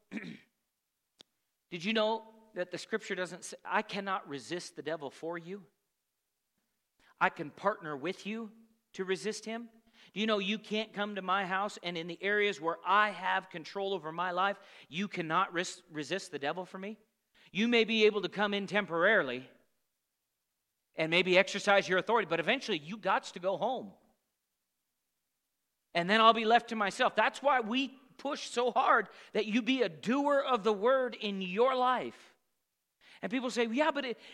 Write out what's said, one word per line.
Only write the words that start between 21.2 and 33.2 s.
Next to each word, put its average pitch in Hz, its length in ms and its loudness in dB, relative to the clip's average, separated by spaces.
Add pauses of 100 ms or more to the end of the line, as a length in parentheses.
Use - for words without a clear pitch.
exercise 190 540 4
your 185 80 2
authority, 208 320 0
but 165 100 0
eventually 208 380 -2
you 165 220 -10
gots 196 320 -2
to 190 80 -16
go 180 180 -2
home. 180 340 -4 (2000)
And 170 120 2
then 220 140 4
I'll 226 120 8
be 226 120 0
left 233 240 6
to 233 60 -4
myself. 220 400 0
That's 220 260 2
why 262 200 4
we 247 360 -4 (200)
push - 320 -8
so 240 200 0
hard 254 380 4 (260)
that 208 140 0
you 220 160 2
be 254 180 2
a 202 80 4
doer 277 540 2
of 254 200 0
the 214 100 4
word 240 460 2
in 202 220 -4
your 214 340 2
life. 247 580 0 (920)